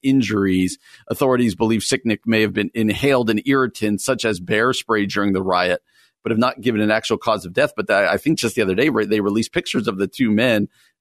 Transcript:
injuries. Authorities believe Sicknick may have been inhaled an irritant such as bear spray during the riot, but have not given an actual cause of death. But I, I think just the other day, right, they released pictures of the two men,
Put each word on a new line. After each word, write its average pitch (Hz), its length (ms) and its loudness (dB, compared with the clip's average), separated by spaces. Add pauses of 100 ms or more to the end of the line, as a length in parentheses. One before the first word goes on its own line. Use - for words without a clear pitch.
injuries. 98 760 2 (300)
Authorities 123 460 2
believe 113 260 2
Sicknick 117 460 -2
may 113 160 2
have 101 100 0
been 101 220 -2
inhaled 113 560 0
an 104 160 0
irritant 120 540 0
such 131 240 -2
as 104 160 -2
bear 110 320 0
spray 107 340 -2
during 101 260 0
the 95 100 0
riot, 90 380 0 (420)
but 113 80 -4
have 110 80 0
not 123 220 -2
given 107 200 0
an 107 100 2
actual 110 280 0
cause 104 280 -2
of 87 60 -12
death. - 240 0
But 104 140 -4
I, 98 240 2
I - 20 0
think 151 220 0
just - 180 -2
the 110 60 2
other 95 120 0
day, 131 160 2
right, 110 180 0
they 107 120 2
released 104 320 0
pictures - 360 -2
of 95 100 -4
the 98 100 -2
two 120 220 -2
men, 107 380 2 (320)